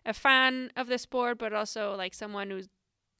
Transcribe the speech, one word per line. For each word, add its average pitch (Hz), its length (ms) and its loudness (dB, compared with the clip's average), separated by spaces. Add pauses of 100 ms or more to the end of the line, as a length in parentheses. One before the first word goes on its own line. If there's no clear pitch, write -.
a 226 80 -2
fan 262 640 4
of 254 120 -4
the 247 100 0
sport, 240 400 -2
but 220 140 -4
also, 208 420 -2
like, 190 180 -6
someone 202 380 -8
who's, 190 180 -10 (520)